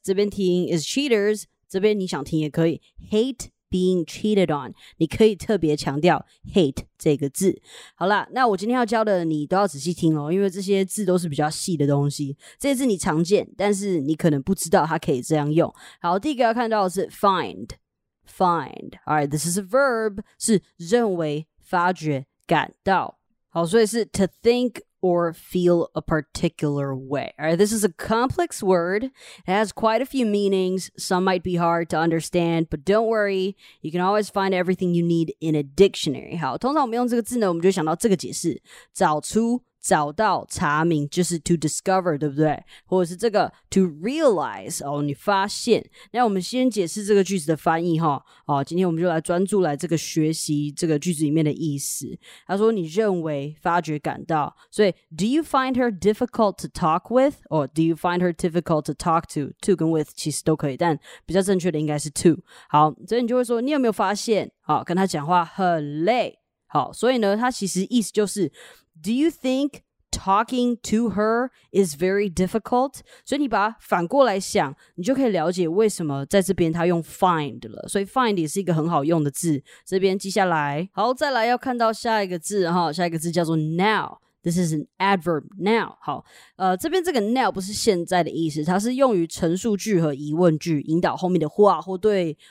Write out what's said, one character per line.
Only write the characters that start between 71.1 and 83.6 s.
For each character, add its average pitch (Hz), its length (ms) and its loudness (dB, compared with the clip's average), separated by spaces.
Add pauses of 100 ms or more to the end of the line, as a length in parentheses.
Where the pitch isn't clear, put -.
her 226 340 0 (220)
is 175 260 2
very 190 360 0
difficult？ 233 640 -2 (260)
所 269 120 -2
以 285 40 -2
你 294 40 0
把 214 220 0
它 226 140 -8
反 175 260 0
过 269 160 4
来 202 160 2
想， 160 340 -2 (220)
你 180 80 -8
就 233 100 2
可 262 140 2
以 220 40 2
了 170 200 0
解 175 160 0
为 208 220 4
什 175 160 -4
么 139 200 -4
在 196 160 4
这 185 120 0
边 170 180 2
它 170 140 -2
用 170 180 2
find 147 640 -2
了。 - 200 -14
所 202 100 -2
以 196 60 -2
find 220 320 0
也 160 100 0
是 196 140 -4
一 - 20 -8
个 175 100 0
很 160 160 0
好 156 140 0
用 165 180 2
的 143 80 0
字， 147 320 -2 (240)
这 185 140 -2
边 190 180 2
记 196 120 -8
下 190 160 2
来。 156 480 -2
好， 226 200 0
再 285 180 -2
来 226 140 0
要 240 120 2
看 247 200 -6
到 226 140 2
下 220 320 -2
一 190 40 -4
个 180 120 -6
字 185 320 -2
哈， 170 220 2
下 175 120 -2
一 170 40 -2
个 165 100 -4
字 165 100 -4
叫 170 140 0
做 160 140 0
now。 170 600 0 (240)